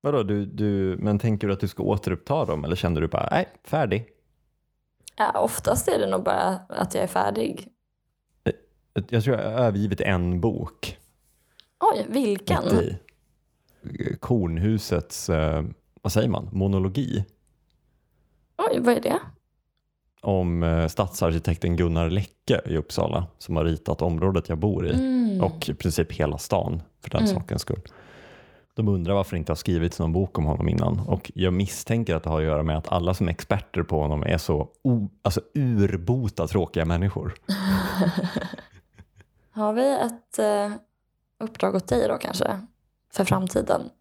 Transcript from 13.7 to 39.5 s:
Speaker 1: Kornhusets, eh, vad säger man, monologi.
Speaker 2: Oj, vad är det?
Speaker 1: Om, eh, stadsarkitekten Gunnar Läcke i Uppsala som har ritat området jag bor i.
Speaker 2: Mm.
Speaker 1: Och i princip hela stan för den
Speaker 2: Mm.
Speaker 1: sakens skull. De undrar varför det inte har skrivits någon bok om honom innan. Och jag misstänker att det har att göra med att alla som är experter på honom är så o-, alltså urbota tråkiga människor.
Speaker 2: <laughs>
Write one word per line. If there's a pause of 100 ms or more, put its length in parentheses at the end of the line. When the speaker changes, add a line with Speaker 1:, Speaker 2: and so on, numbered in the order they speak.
Speaker 1:
Kornhusets,
eh, (380)
vad
säger
man,
monologi. (1300)
Speaker 2:
Oj,
vad
är
det? (1000)
Speaker 1:
Om,
eh,
stadsarkitekten
Gunnar
Läcke
i
Uppsala (120)
som
har
ritat
området
jag
bor
i.
Speaker 2:
Mm.
Speaker 1:
Och
i
princip
hela
stan (180)
för
den
Speaker 2:
Mm.
Speaker 1:
sakens
skull. (920)
De
undrar
varför
det
inte
har
skrivits
någon
bok
om
honom
innan.
Och
jag
misstänker
att
det
har
att
göra
med
att
alla
som
är
experter
på
honom
är
så (140)
o-, (120)
alltså (140)
urbota
tråkiga
människor.
Speaker 2:
<laughs> (2000)